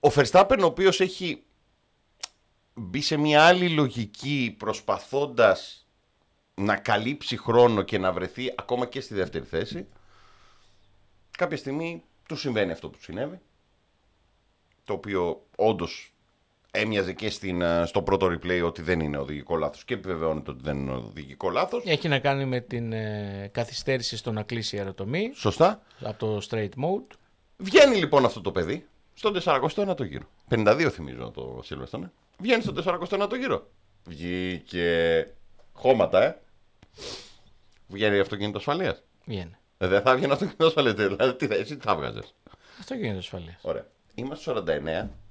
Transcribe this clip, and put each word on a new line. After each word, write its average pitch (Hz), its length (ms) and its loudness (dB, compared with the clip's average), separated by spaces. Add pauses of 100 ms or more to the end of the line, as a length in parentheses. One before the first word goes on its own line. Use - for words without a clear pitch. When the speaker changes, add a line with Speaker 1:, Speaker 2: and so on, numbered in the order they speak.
Speaker 1:
Ο 226 140 8
Verstappen, 190 480 6
ο - 20 4
οποίος 185 360 4
έχει 185 420 -2 (1300)
μπει 110 260 -8
σε 156 160 -2
μια 151 280 6
άλλη 180 240 8
λογική, 131 880 -2
προσπαθώντας 110 1300 0 (680)
να 101 220 0
καλύψει 113 600 -2
χρόνο 117 460 6
και 101 160 -2
να 92 140 2
βρεθεί 92 440 -6
ακόμα 123 300 -4
και 131 140 -10
στη 113 140 -12
δεύτερη 85 300 -4
θέση, 107 420 -6 (1500)
κάποια 156 180 -2
στιγμή 165 460 -6 (260)
του 160 80 -8
συμβαίνει 107 360 -2
αυτό 80 160 -12
που - 80 -18
του - 60 -20
συνέβη, 139 380 -10 (1400)
το - 80 -6
οποίο 92 540 -2 (100)
όντως 95 560 0 (580)
έμοιαζε 104 420 0
και 107 180 -6
στην, 90 320 -4
ε, 85 240 2
στο 98 160 0
πρώτο 95 240 2
replay 87 380 0
ότι 85 180 -4
δεν 82 180 0
είναι 73 180 -2
οδηγικό 71 380 -6
λάθος 76 280 -4
και 123 100 -4
επιβεβαιώνεται 80 560 -4
ότι 64 120 -12
δεν 71 160 -4
είναι 67 140 -4
οδηγικό 67 580 -8
λάθος. 185 360 -2
Speaker 2:
Έχει 165 220 0
να 143 100 0
κάνει 139 260 0
με 127 160 -4
την, 117 320 -6
ε, 104 600 -6
καθυστέρηση 120 640 -4
στο 113 160 -6
να 107 100 -4
κλείσει 110 340 -6
η - 20 -4
αεροτομή. 101 560 -6
Speaker 1:
Σωστά. 170 480 2 (200)
Speaker 2:
Από - 240 -8
το 107 240 -4
straight 110 180 -4 (160)
mode. 196 320 -6 (400)
Speaker 1:
Βγαίνει 254 400 6
λοιπόν 147 280 4
αυτό 113 160 0
το 92 120 -4
παιδί 92 340 -4 (280)
στον 214 180 -2
τεσσαρακοστό 156 500 0
ένατο 185 220 -2
γύρο. 71 200 -10 (240)
Πενήντα 110 280 4
δύο 156 140 2
θυμίζω 62 400 -12
το 62 380 -12
Silverstone, 69 340 -10
ε. 185 80 -14 (280)
Βγαίνει 226 240 0
στον 202 120 -4
τεσσαρακοστό 170 400 -4
ένατο 202 220 -2
γύρο. 247 340 -4 (360)
Βγήκε 85 1200 0 (440)
χώματα, 110 500 4
ε. 156 160 0 (1500)
Βγαίνει 101 320 2
αυτοκίνητο 101 400 -2
ασφαλείας. 147 440 -2 (220)
Speaker 2:
Βγαίνει. 90 320 -10 (220)
Speaker 1:
Ε, 95 80 -2
δεν 98 160 4
θα 127 140 4
βγαίνει 139 160 2
αυτοκίνητο 160 340 0
ασφαλείας, 135 280 4
δηλαδή 104 400 2
τι 135 120 -4
θα, 107 80 0
εσύ 113 220 -4
τι 127 100 -18
θα 101 100 2
βγάζες; 57 380 -8 (460)
Speaker 2:
Αυτοκίνητο 156 380 -6
ασφαλείας. 87 440 -12
Speaker 1:
Ωραία. - 240 -6 (280)
Είμαστε 139 280 -10
στο 160 80 -8
σαράντα 95 220 -2
εννέα. 80 380 -4 (200)